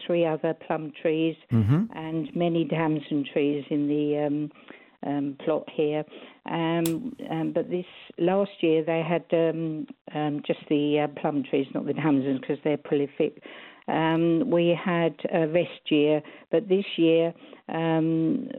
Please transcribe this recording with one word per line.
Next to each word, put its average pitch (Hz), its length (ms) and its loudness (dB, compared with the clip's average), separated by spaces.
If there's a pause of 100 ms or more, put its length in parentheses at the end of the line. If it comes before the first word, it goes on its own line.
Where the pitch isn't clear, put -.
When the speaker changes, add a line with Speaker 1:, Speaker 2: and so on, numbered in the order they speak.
Speaker 1:
three 170 200 2
other 160 280 -2
plum 156 380 -6 (100)
trees 160 360 0 (120)
Speaker 2:
Mm-hmm. 127 480 2
Speaker 1:
and 160 380 -6
many 170 300 2
damson 156 580 -2
trees 147 460 -2
in 147 180 0
the, 147 320 0
um, 151 320 -2 (520)
um, 143 320 -4 (100)
plot 156 260 0
here. 151 320 0 (420)
Um, 165 680 -2 (140)
um, 160 240 -4
but 170 160 -2
this 180 160 -4 (340)
last 190 320 2 (100)
year 160 220 4
they 165 180 0
had, 160 300 0
um, 160 560 0 (260)
um, 151 320 -2
just - 220 -2
the, 147 320 2
uh, 147 80 2
plum 147 360 -2
trees, 139 300 0
not 147 120 -4
the 143 80 -2
damsons, 139 520 2
'cause 147 200 -4
they're 151 120 2
prolific. 147 640 -2 (460)
Um, 165 600 2
we 170 200 4
had 170 460 0 (160)
a 165 160 2
rest 165 420 -2
year, 151 320 4 (300)
but 165 160 0
this 190 180 2 (120)
year, 165 360 4 (360)
um, 160 880 0